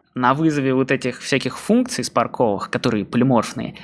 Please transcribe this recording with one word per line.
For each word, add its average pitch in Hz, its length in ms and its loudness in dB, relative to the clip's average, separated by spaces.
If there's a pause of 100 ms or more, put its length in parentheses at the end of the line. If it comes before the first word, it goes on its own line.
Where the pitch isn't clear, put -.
(160)
на 127 180 2
вызове 147 400 2
вот 131 180 0
этих 127 300 -2
всяких - 360 -2
функций 240 460 0
спарковых, 113 680 0
которые 117 360 0
полиморфные, 120 800 0